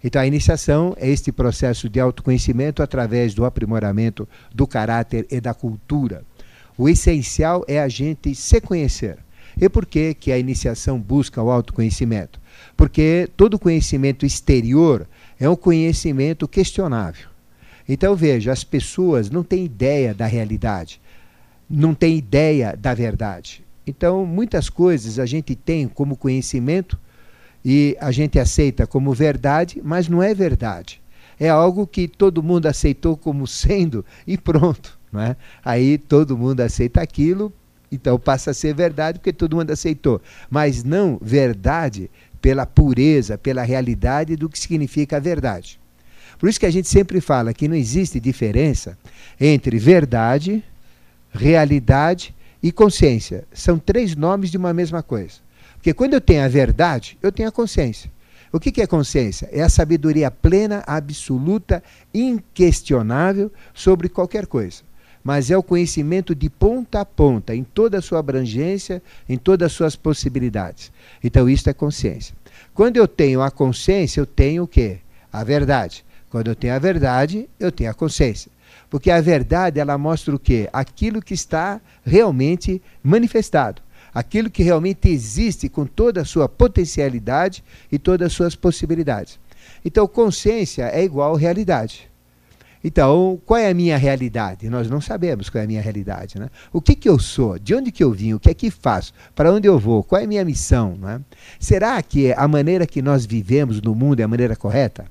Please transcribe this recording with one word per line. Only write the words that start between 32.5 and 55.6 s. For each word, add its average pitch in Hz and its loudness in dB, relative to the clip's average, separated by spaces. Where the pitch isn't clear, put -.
aceitou 151 0
como 143 -4
sendo 160 0
e 185 -4
pronto, 160 0
não 104 -6
é? 120 -2
Aí 131 2
todo 143 2
mundo 127 -2
aceita 120 0
aquilo, 185 -2
então 127 0
passa 135 0
a - -4
ser 151 -4
verdade 160 -2
porque 190 -2
todo 160 -2
mundo 156 -2
aceitou. 147 -2
Mas 135 0
não 160 0
verdade 117 0
pela 135 2
pureza, 127 4
pela 127 -4
realidade 127 -2
do 156 -6
que 151 -10
significa 147 -4
a 143 -2
verdade. 135 -6
Por 180 4
isso 220 0
que 214 2
a 180 4
gente 180 0
sempre 185 0
fala 117 0
que 151 -2
não 165 0
existe 143 -2
diferença 120 -2
entre 139 2
verdade, 143 4
realidade 143 2
e 170 0
consciência. 139 2
São 175 0
três 196 0
nomes 185 0
de 175 -6
uma 180 -2
mesma 165 -4
coisa. 98 -8